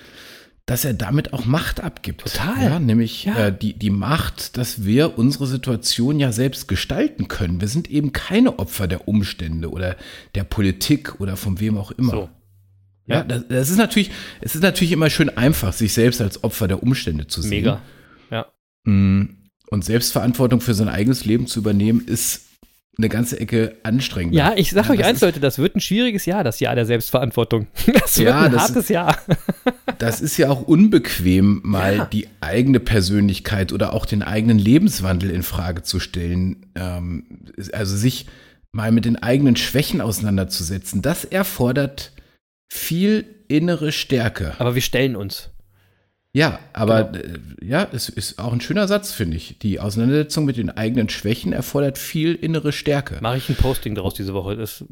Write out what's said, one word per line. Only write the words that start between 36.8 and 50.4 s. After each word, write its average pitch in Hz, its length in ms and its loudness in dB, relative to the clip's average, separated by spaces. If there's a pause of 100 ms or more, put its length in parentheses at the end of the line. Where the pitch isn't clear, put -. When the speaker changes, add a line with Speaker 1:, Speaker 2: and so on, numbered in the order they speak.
Speaker 1:
also 101 240 -2
sich 117 300 0 (480)
mal 110 180 0
mit 113 140 4
den 117 160 0
eigenen 131 340 4
Schwächen - 460 -2
auseinanderzusetzen, 98 1000 -2
das 156 220 -2
erfordert 139 880 -2 (580)
viel 208 560 0 (220)
innere 156 460 0
Stärke. 113 680 -2
Speaker 2:
Aber 120 160 0
wir 127 60 0
stellen 127 340 0
uns. - 360 -10 (840)
Speaker 1:
Ja, 147 240 2 (140)
aber, 110 320 2
Speaker 2:
Genau. - 180 -10
Speaker 1:
äh, 85 160 -12 (260)
ja, 147 280 0
es - 160 -6
ist - 300 -10
auch 113 120 -4
ein 120 80 -2
schöner 190 300 0
Satz, 202 240 -2
finde 82 240 -4
ich. - 220 -14
Die 101 200 -2
Auseinandersetzung 135 640 0